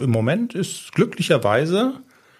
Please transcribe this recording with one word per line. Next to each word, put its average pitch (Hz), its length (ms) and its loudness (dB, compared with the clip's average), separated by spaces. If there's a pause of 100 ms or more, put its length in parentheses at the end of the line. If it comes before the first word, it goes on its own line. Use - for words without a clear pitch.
im 135 80 0
Moment 131 440 0
ist - 400 -8
glücklicherweise 170 1000 2 (460)